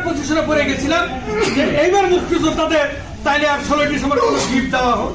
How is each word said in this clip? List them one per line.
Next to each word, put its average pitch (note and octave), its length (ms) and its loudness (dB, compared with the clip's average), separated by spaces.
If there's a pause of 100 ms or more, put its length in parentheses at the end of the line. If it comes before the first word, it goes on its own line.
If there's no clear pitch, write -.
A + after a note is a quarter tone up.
পজিশনে D#4 420 -2
পড়ে D4+ 200 2
গেছিলাম D4 360 0 (500)
যে C#4 80 2 (200)
এইবার F#4+ 220 4 (100)
মুক্তিযোদ্ধাদের D#4 720 0 (380)
তাইলে D4 300 2
আর C4+ 140 -2
ষোলোই D4 240 0
ডিসেম্বর C#4 320 0
কোনো C4+ 140 2 (120)
গিফট C4 240 0
দেওয়া B3 260 2
হ-, - 140 -4